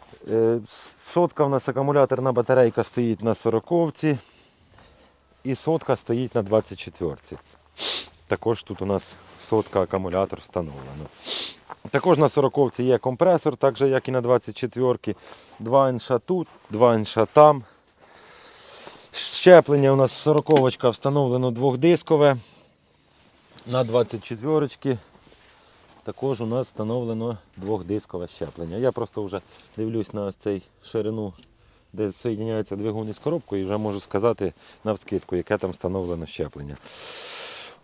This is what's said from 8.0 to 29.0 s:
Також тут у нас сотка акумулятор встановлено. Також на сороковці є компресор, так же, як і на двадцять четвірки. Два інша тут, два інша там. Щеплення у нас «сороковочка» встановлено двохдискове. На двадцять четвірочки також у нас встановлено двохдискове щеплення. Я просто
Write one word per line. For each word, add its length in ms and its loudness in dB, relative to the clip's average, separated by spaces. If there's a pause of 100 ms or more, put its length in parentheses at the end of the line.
Також 360 -2
тут 180 -12
у 40 -4
нас 280 -2 (260)
сотка 420 0
акумулятор 580 -2
встановлено. 680 -10 (840)
Також 280 2
на 120 4
сороковці 540 0
є 140 2
компресор, 600 0
так 200 2
же, 120 2
як 180 0
і 40 -4
на 100 0
двадцять 360 0
четвірки. 580 -4 (440)
Два 300 2
інша 300 -2
тут, 280 -4 (220)
два 260 6
інша 300 2
там. 380 8 (1500)
Щеплення 800 6
у 40 6
нас 160 4
«сороковочка» 800 2
встановлено 640 0
двохдискове. 840 2 (1300)
На 160 0
двадцять 400 0
четвірочки 720 -2 (1080)
також 380 -6
у 40 -4
нас 220 -4
встановлено 720 -6 (200)
двохдискове 720 -6
щеплення. 500 -10
Я 140 0
просто 320 -8